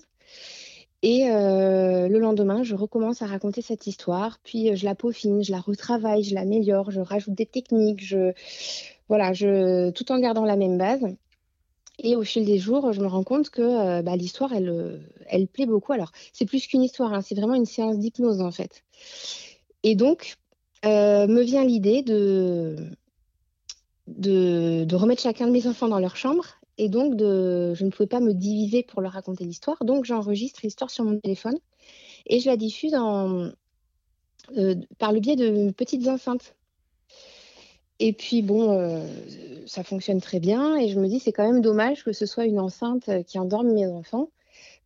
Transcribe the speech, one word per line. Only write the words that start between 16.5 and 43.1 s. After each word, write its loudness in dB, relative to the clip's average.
qu'une 2
histoire, -2
hein, -2
c'est -8
vraiment 0
une 2
séance -2
d'hypnose, 0
en -2
fait. -12
Et 4
donc, 2
euh, 6
me 4
vient 2
l'idée 4
de... 0
de... 0
de 0
remettre 2
chacun -2
de 4
mes 2
enfants -2
dans 0
leur -2
chambre. -2
Et 0
donc, 0
de... 0
je -2
ne 2
pouvais 0
pas -2
me 4
diviser 0
pour -8
leur -4
raconter -10
l'histoire. -6
Donc, 0
j'enregistre -4
l'histoire -8
sur -6
mon 0
téléphone -4
et 2
je 0
la 2
diffuse -2
en... -2
euh, 2
par 0
le 2
biais 2
de 2
petites -4
enceintes. -4
Et 2
puis, -2
bon, 2
euh, 0
ça -10
fonctionne -2
très -4
bien. 2
Et 2
je 0
me 2
dis, « -2
C'est -2
quand 0
même 4
dommage 2
que -4
ce -4
soit -4
une 2
enceinte, -4
euh, 0